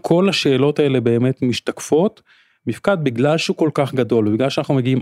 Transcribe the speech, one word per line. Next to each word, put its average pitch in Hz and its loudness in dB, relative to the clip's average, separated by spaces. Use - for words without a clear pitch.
כל 180 2
השאלות 143 0
האלה 139 2
באמת 117 0
משתקפות. 147 -2
מפקד, 185 -2
בגלל 135 0
שהוא 190 -4
כל 160 2
כך 135 -2
גדול, 117 2
ובגלל 113 0
שאנחנו 147 -2
מגיעים 131 2